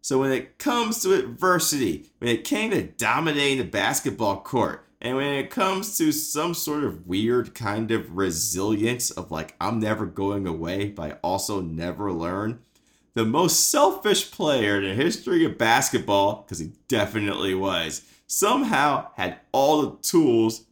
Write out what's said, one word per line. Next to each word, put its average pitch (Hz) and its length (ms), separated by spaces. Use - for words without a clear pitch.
So 131 180
when 135 120
it - 260
comes 226 440
to 185 120
adversity, 139 960
when 117 140
it - 120
came 214 260
to 143 120
dominating 139 760
the 117 80
basketball 104 720
court, - 480
and 127 160
when 143 160
it 139 160
comes 190 480
to 156 160
some 160 400
sort 147 320
of 85 200
weird 110 480
kind 110 380
of 85 240
resilience 101 960
of, 90 200
like, 78 280
"I'm 110 200
never 107 260
going 98 420
away, 87 420
but 85 220
I - 100
also 95 380
never 87 540
learn," 95 460
the 113 100
most 151 440
selfish 285 600
player 120 460
in 98 60
the 95 100
history 165 500
of - 140
basketball, 107 920
'cause 85 120
he 80 140
definitely 101 680
was, 87 480
somehow 196 800
had 92 220
all 147 300
the - 200
tools 117 720